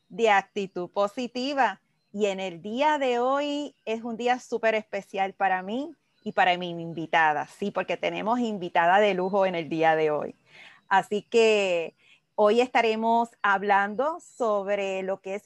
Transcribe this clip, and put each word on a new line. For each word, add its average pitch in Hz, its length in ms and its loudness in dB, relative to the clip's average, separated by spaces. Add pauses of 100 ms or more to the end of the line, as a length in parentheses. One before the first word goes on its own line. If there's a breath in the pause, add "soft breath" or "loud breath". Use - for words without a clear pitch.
de 220 220 0
actitud 190 600 -2
positiva. 247 920 -2 (320)
Y 202 140 0
en 190 120 -2
el 175 220 -8
día 269 360 0
de 254 220 0
hoy 285 640 -2
es 220 200 -6
un 233 120 -8
día 240 240 0
súper 220 340 -2
especial 196 600 -4
para 185 300 0
mí 262 300 -6 (300)
y 214 80 -8
para 185 260 2
mi 180 120 -6
invitada, 165 760 0
sí, - 260 -8
porque 180 260 -4
tenemos 180 420 -2
invitada 185 640 2
de 208 140 4
lujo 190 300 0
en 185 100 -2
el 165 120 -4
día 160 300 2
de 156 140 2
hoy. - 220 -4 (540 loud breath)
Así 196 360 0
que 202 680 2 (420 soft breath)
hoy 214 260 4
estaremos 226 720 0 (100)
hablando 202 800 0
sobre 196 840 -2
lo 190 160 -4
que 190 160 -10
es 214 100 -10